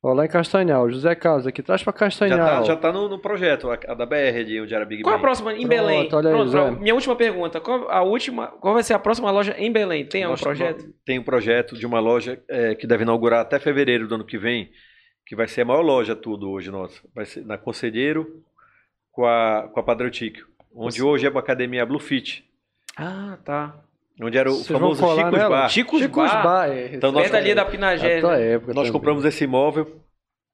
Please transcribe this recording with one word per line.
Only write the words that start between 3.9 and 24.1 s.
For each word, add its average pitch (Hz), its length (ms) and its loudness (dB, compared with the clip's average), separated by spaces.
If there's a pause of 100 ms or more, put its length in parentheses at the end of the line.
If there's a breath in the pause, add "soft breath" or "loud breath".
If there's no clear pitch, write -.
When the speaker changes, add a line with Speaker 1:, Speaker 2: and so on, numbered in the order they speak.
Speaker 2:
da 120 120 -4
B 139 100 -4
R 120 300 0
de 110 160 -6
onde 107 120 -8
era 107 120 -2
Big 107 180 -10
Speaker 3:
Qual 440 100 2
a - 40 2
Speaker 2:
Ben. - 60 -2
Speaker 3:
próxima 226 300 0
em 214 40 -8
Speaker 1:
Pronto, 240 120 -4
Speaker 3:
Belém? 156 440 2
Speaker 1:
olha 156 160 4
aí, 156 60 4
Speaker 3:
Pronto, 139 160 2
Speaker 1:
Zé. 143 100 4
Speaker 3:
pronto. 123 200 0
Minha 220 140 4
última 262 220 0
pergunta. 180 420 -2
Qual 240 320 -4
a 185 100 2
última, 233 460 -2
qual - 280 -2
vai 233 80 4
ser 226 100 0
a 196 60 2
próxima 220 300 0
loja 202 280 0
em 220 140 -2
Belém? 185 340 0
Tem 190 180 -4
algum 127 100 -2
Speaker 2:
Nós, 131 80 -6
Speaker 3:
projeto? 156 440 -2
Speaker 2:
nós, - 80 -20 (120)
tem 127 140 -2
um 120 40 -10
projeto 120 520 2
de 113 100 -10
uma 117 140 0
loja, 120 480 0
é, 117 280 0
que - 120 -12
deve 113 160 2
inaugurar 117 380 2
até 139 180 -2
fevereiro 123 480 0
do 113 80 -4
ano 110 100 -8
que 120 120 -12
vem, 107 320 -4 (560 soft breath)
que - 100 -16
vai 110 120 -2
ser 123 140 -4
a 120 40 2
maior 135 160 2
loja 123 340 2
tudo 101 340 -8
hoje 95 220 -8
nossa. 95 300 -12 (120)
Vai 107 120 -10
ser - 200 -16
na 104 120 -8
Conselheiro 131 840 -4 (680 soft breath)
com 123 140 -2
a, 113 480 0
com 120 80 -2
a - 20 -8
Padre 123 240 -2
Eutíquio, - 400 -10 (260)
onde 117 220 -10
Speaker 1:
Você 120 80 -4
Speaker 2:
hoje 139 240 2
é - 20 2
uma 131 120 -2
academia 123 440 -2
Blue 135 140 -4
Fit. - 460 -6 (520)
Speaker 3:
Ah, 190 460 -10
tá. 147 380 -8 (400)